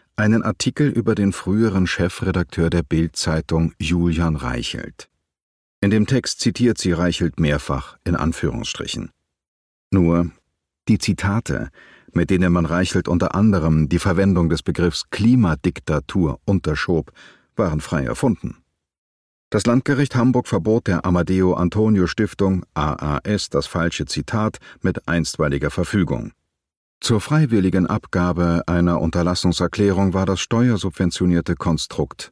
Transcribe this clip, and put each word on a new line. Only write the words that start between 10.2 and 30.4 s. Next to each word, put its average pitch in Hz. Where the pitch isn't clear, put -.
die 110
Zitate, -
mit 85
denen 90
man 87
Reichelt 90
unter 87
anderem 80
die 82
Verwendung 90
des 78
Begriffs -
Klimadiktatur 87
unterschob, 82
waren 80
frei 73
erfunden. -
Das 107
Landgericht 131
Hamburg 123
verbot 107
der 90
Amadeo 90
Antonio 101
Stiftung, 95
A 73
A 67
S, 104
das -
falsche 85
Zitat 107
mit -
einstweiliger 76
Verfügung. 69
Zur 113
freiwilligen 104
Abgabe 87
einer 87
Unterlassungserklärung 87
war 95
das 92
steuersubventionierte 92